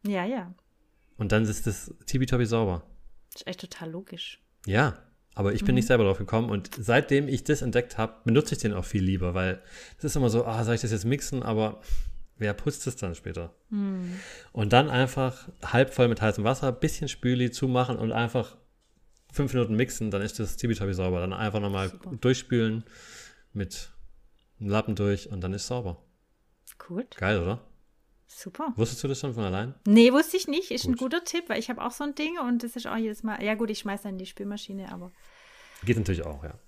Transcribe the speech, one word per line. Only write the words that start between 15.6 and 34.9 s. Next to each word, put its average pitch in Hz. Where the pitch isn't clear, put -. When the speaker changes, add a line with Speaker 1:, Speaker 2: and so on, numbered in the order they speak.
Speaker 2:
halb 127
voll 123
mit 113
heißem 110
Wasser, 127
bisschen 151
Spüli 123
zumachen 123
und 113
einfach 113
fünf 135
Minuten 113
mixen, 113
dann 98
ist -
das 104
tippitoppi 101
sauber. 92
Dann 92
einfach 104
nochmal 98
Speaker 1:
Super. -
Speaker 2:
durchspülen 117
mit -
einem 104
Lappen 107
durch 101
und 95
dann 92
ist 104
sauber. 107
Speaker 1:
Gut. -
Speaker 2:
Geil, -
oder? 95
Speaker 1:
Super. -
Speaker 2:
Wusstest -
du 143
das 135
schon 135
von 110
allein? 101
Speaker 1:
Nee, 233
wusste 320
ich 370
nicht. 330
Ist 247
ein 254
Speaker 2:
Gut. 240
Speaker 1:
guter 339
Tipp, 339
weil 214
ich 226
hab 233
auch 240
so 285
ein 285
Ding 320
und 247
das 233
ist 233
auch -
jedes 220
Mal, 214
ja 214
gut, 220
ich 214
schmeiß 202
dann 196
in 185
die 185
Spülmaschine, 202